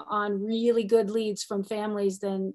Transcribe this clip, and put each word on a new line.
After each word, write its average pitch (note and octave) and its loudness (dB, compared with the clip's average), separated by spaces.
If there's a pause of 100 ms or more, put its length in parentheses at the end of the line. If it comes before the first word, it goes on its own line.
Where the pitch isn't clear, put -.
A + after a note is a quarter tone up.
on G3+ 0
really A3+ 2
good G#3 4
leads G#3+ -2
from G3+ -2
families G3+ -2
than, G3 -2